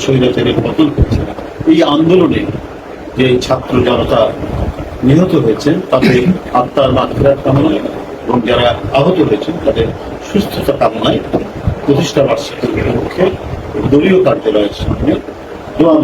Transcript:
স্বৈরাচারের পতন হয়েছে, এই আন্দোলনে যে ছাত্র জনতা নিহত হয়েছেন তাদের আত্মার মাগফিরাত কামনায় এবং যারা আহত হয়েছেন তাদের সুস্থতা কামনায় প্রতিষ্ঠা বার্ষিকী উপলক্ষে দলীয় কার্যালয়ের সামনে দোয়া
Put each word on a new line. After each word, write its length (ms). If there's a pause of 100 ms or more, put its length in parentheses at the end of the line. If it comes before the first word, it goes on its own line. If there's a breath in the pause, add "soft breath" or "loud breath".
স্বৈরাচারের 640
পতন 300
হয়েছে, 260 (500)
এই 80 (160)
আন্দোলনে 460 (760)
যে 80 (200)
ছাত্র 280 (140)
জনতা 340 (880)
নিহত 260 (120)
হয়েছেন 300 (160)
তাদের 320 (360)
আত্মার 380
মাগফিরাত 480
কামনায় 360 (440)
এবং 120 (120)
যারা 180 (320)
আহত 180 (100)
হয়েছেন 280 (100)
তাদের 220 (420)
সুস্থতা 520
কামনায় 380 (680)
প্রতিষ্ঠা 420
বার্ষিকী 400
উপলক্ষে 580 (680)
দলীয় 260 (100)
কার্যালয়ের 540
সামনে 320 (640)
দোয়া 260